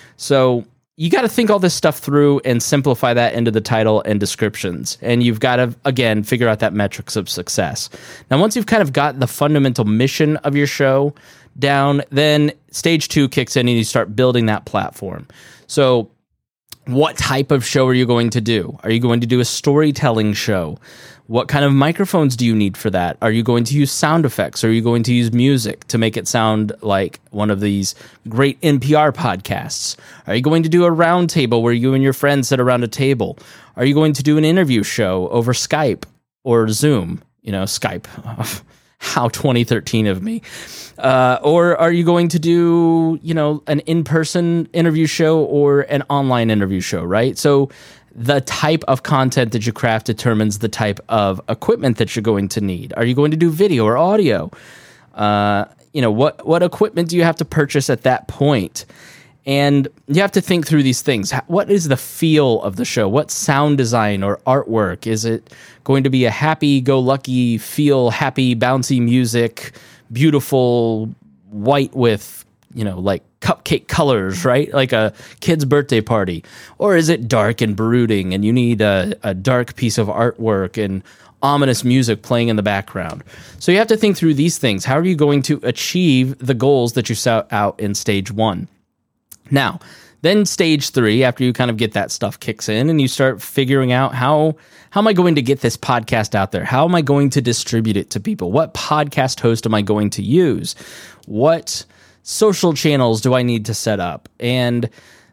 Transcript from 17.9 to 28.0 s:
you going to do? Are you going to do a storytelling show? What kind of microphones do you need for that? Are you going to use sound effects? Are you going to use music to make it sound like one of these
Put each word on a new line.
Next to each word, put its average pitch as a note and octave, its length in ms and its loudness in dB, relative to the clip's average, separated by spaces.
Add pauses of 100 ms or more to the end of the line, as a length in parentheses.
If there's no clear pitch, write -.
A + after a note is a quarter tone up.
you B2+ 100 4
going A#2 260 2
to A#2 120 -2
do? A2+ 400 -2
Are G#2+ 80 -4
you A#2 100 2
going A#2 200 2
to A#2+ 60 0
do B2 140 2
a B2 60 0
storytelling C#3 880 0
show? F#2 440 -4 (480)
What A#2 200 -2
kind C#3+ 180 0
of C#3 80 4
microphones D3+ 640 2
do A#2+ 100 -2
you A2+ 120 2
need G2+ 200 0
for - 140 -4
that? F2 320 -2
Are A2 80 2
you A2+ 140 0
going A#2+ 180 2
to A#2 120 -2
use C#3+ 180 0
sound E3 320 2
effects? G#2+ 400 -4
Are A2+ 80 2
you A2+ 100 2
going A#2 220 0
to B2 100 0
use A#2+ 180 2
music B2 540 0
to - 100 -4
make A2+ 200 0
it A2+ 100 -6
sound A2 540 0
like G2 400 -2 (100)
one G#2 220 -2
of G2 80 -2
these G2+ 340 -2 (340)